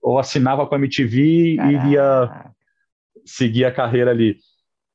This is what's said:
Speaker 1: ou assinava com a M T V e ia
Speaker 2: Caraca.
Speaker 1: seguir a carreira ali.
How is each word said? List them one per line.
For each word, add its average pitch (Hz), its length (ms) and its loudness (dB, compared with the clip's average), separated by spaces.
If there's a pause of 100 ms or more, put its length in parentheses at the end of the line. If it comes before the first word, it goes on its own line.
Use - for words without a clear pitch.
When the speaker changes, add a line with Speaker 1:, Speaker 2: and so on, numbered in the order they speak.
Speaker 1:
ou 123 160 0
assinava 135 480 -2
com 139 80 -4
a 143 60 -2
M 135 100 -2
T 135 140 -4
V 120 180 -2
e 147 720 2
ia 135 360 2
Speaker 2:
Caraca. - 240 -16 (720)
Speaker 1:
seguir 123 420 -2
a 123 60 0
carreira 123 380 -2
ali. 117 280 0 (580)